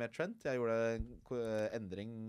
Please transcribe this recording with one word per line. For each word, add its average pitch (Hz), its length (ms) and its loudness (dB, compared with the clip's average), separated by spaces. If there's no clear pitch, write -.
med 113 100 -8
Trent. 202 320 -2
Jeg 131 140 2
gjorde 113 180 4
en 117 80 -4
ko-, 123 140 -2
endring, 101 340 -6